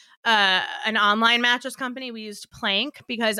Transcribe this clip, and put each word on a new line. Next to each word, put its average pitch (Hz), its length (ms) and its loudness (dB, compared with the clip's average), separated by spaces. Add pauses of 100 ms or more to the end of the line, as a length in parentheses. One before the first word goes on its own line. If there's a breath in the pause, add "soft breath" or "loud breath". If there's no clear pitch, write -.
(240 loud breath)
uh, 196 380 4 (220)
an 220 120 0
online 220 440 4
mattress 247 360 0
company. 254 340 -8
We 220 120 -12
used 208 280 -14
Plank 202 560 -4
because 220 340 -2